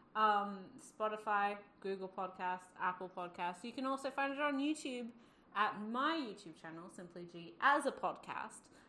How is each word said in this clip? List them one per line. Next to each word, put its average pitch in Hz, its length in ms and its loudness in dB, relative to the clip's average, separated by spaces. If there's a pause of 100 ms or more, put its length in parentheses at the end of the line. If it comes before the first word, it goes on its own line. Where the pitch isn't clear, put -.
(160)
um, 202 420 6 (220)
Spotify, 214 760 0 (240)
Google 190 360 -2
Podcasts, 185 540 -4 (100)
Apple 180 360 0
Podcasts. 180 460 -4
You 240 100 -6
can 262 120 -4
also 269 260 0
find 277 220 0
it 277 80 -4
on 285 180 2
YouTube 269 480 0 (480)
at 208 200 2 (180)
my 285 240 2
YouTube 202 440 -8
channel, 165 240 -12 (100)
Simply 175 360 -12
G, 170 300 -12
as 285 260 6
a 254 60 2
podcast. - 720 -4 (240)